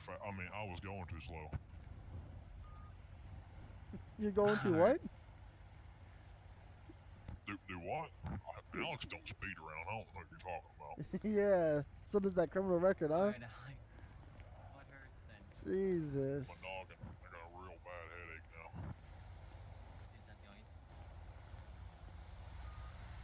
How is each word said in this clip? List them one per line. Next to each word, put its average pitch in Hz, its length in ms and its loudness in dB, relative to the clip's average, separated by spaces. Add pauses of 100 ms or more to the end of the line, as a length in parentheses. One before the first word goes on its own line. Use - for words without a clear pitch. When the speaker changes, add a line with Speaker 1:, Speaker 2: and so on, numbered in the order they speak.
Speaker 1:
fa-, 95 160 -6
I 104 80 0
mean, 92 200 -2
I 104 160 -2
was 85 160 -4
going 95 280 -2
too 82 160 -4
slow. 78 200 -6 (2750)
Speaker 2:
You're 208 160 4
going 208 280 10
too 175 120 10
Speaker 3:
All 160 40 12
right. 240 200 12
Speaker 2:
what? - 120 -6 (2250)
Speaker 1:
Do, 101 200 -4
do 92 120 -4
what? 120 280 0 (200)
I, - 320 -4 (200)
Alex 151 320 0
don't 82 160 -10
speed 98 320 -6
around. 78 280 -6
I 101 120 -2
don't - 80 -8
know 92 120 -8
what 80 120 -8
you're 82 120 -12
talking 87 360 -4
about. - 160 -10 (160)
Speaker 2:
<laughs> - 160 -2
Yeah. 185 560 8 (240)
So 208 120 4
does 196 160 4
that 170 160 8
criminal 190 280 6
record, 175 320 8
huh? 160 80 8
Speaker 3:
All 202 160 8
right, 120 80 -8
Alex. - 360 -10 (920)
What - 160 -14
hurts 135 400 -16
then? 107 160 -16 (240)
Speaker 2:
Jesus. 143 800 4
Speaker 1:
My - 160 -10
noggin. 92 400 -8
I 90 240 -12
got 87 160 -12
a 85 160 -12
real 90 240 -10
bad 87 220 -8 (100)
headache 82 400 -10
now. 82 140 -10 (1500)
Speaker 3:
Is - 120 -16
that 95 120 -16
the - 80 -16
only 101 160 -14 (2500)